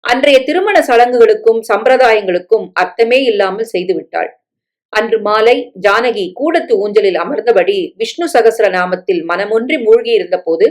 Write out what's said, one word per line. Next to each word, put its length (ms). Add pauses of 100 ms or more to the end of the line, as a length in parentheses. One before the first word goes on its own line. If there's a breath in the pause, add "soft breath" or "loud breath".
அன்றைய 400
திருமண 380
சடங்குகளுக்கும் 840
சம்பிரதாயங்களுக்கும் 1040
அர்த்தமே 500
இல்லாமல் 500
செய்துவிட்டாள். 560 (640)
அன்று 280
மாலை 340 (260)
ஜானகி 500
கூடத்து 460
ஊஞ்சலில் 400
அமர்ந்தபடி 600 (180)
விஷ்ணு 320
சகஸ்ர 420
நாமத்தில் 580
மனமொன்றி 500
மூழ்கியிருந்த 680
போது 280